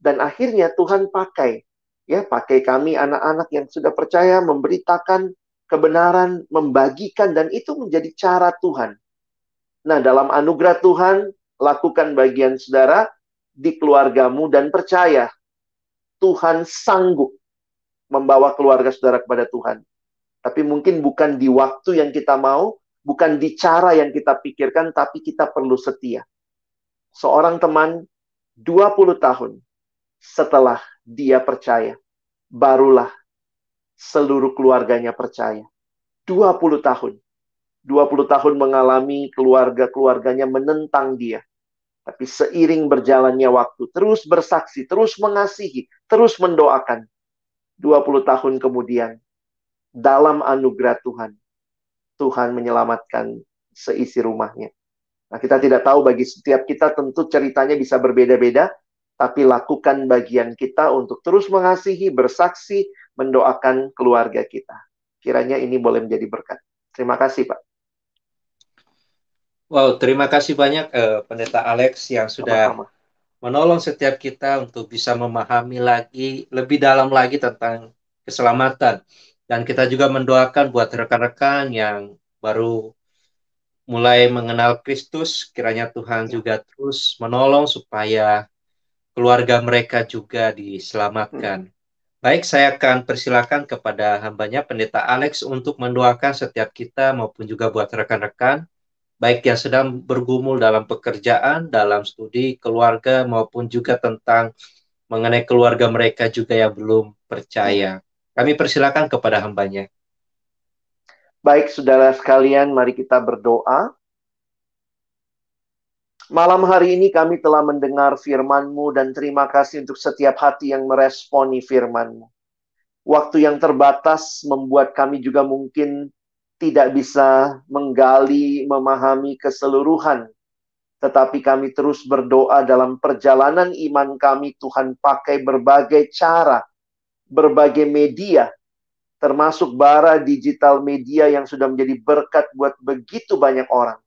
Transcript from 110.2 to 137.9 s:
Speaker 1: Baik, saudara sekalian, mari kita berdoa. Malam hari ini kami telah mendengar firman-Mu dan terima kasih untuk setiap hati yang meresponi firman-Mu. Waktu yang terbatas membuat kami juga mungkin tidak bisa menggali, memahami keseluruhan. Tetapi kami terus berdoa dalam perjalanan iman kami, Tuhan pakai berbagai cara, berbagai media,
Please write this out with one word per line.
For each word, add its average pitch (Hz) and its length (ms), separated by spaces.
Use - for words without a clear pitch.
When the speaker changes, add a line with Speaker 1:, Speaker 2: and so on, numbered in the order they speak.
Speaker 1:
Baik, 147 320
saudara 131 400
sekalian, 135 560
mari 127 260
kita 131 220
berdoa. 120 800
Malam 180 320
hari 180 320
ini 190 160
kami 165 320
telah 151 160
mendengar 139 560
firman-Mu 143 800
dan 135 160
terima 139 400
kasih 143 320
untuk 131 160
setiap 139 400
hati 143 320
yang 135 160
meresponi 135 720
firman-Mu. 117 640
Waktu 151 400
yang 147 160
terbatas 151 880
membuat 135 480
kami 139 240
juga 135 240
mungkin 143 640
tidak 139 400
bisa 135 720
menggali, 135 960
memahami 135 720
keseluruhan. 139 960
Tetapi 135 400
kami 135 320
terus 143 320
berdoa 131 560
dalam 127 320
perjalanan 156 800
iman 143 400
kami, 139 400
Tuhan 131 460
pakai 139 420
berbagai 139 720
cara, 165 480
berbagai 151 600
media, 147 600